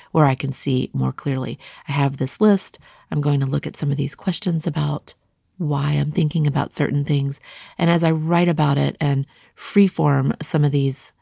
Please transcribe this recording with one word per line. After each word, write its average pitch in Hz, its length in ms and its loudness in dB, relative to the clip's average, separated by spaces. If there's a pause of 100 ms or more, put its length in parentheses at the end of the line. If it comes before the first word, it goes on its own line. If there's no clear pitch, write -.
(100)
where 151 160 4
I 135 80 2
can 135 180 -4
see 131 400 -2
more 131 200 -2
clearly. 131 460 -6 (300)
I 143 40 -6
have 143 240 0
this - 240 -4
list. 208 380 2 (320)
I'm 151 100 -2
going 143 200 2
to 139 60 0
look 143 200 -2
at - 100 -10
some 143 140 -2
of 135 60 0
these 139 180 -2
questions 170 520 -2
about 147 480 -4 (440)
why 147 340 0
I'm 147 180 0
thinking 151 360 0
about 139 280 -2
certain 143 300 0
things. 139 360 -2 (380)
And 170 120 2
as 170 120 2
I 165 80 4
write 165 380 2
about 147 300 2
it 143 220 0
and 139 260 0 (300)
freeform 151 880 2
some 151 220 2
of 143 80 2
these 135 500 -2